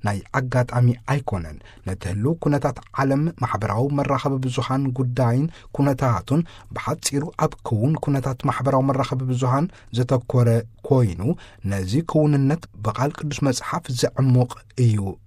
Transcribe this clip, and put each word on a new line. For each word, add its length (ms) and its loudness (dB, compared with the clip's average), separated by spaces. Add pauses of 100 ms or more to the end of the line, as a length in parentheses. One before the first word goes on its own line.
ናይ 200 -4 (120)
ኣጋጣሚ 540 2 (200)
ኣይኮነን። 500 -4 (260)
ነቲ 240 -6
ህልው 320 0
ኩነታት 400 0 (140)
ዓለም፣ 320 2 (120)
ማሕበራዊ 560 -2
መራኸቢ 480 0
ብዙሃን 520 -2
ጉዳይን 520 0 (280)
ኩነታቱን 680 2 (260)
ብሓጺሩ 540 -4 (140)
ኣብ 240 0
ክውን 360 2
ኩነታት 460 -2
ማሕበራዊ 420 2
መራኸቢ 400 0
ብዙሃን 420 0 (260)
ዘተኮረ 560 2 (340)
ኮይኑ፣ 380 2 (440)
ነዚ 280 -2 (120)
ክውንነት 600 2 (120)
ብቓል 360 -2
ቅዱስ 280 -6
መጽሓፍ 440 -2 (100)
ዘዕሙቕ 560 2 (260)
እዩ 220 4 (280)